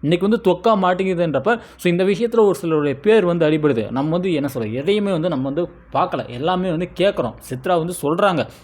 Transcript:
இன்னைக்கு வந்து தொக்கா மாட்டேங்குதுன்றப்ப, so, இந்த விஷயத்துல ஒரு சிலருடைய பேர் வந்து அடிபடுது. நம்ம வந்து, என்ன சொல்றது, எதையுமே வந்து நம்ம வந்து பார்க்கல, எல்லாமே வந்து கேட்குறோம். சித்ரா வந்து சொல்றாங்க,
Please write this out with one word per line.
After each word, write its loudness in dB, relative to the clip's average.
இன்னைக்கு 0
வந்து 2
தொக்கா 2
மாட்டேங்குதுன்றப்ப, 0
so, 0
இந்த 2
விஷயத்துல 0
ஒரு 4
சிலருடைய -2
பேர் 4
வந்து 2
அடிபடுது. 2
நம்ம -2
வந்து, 0
என்ன 0
சொல்றது, -4
எதையுமே 0
வந்து -2
நம்ம -2
வந்து -2
பார்க்கல, -2
எல்லாமே -2
வந்து -4
கேட்குறோம். 0
சித்ரா -2
வந்து -2
சொல்றாங்க, 0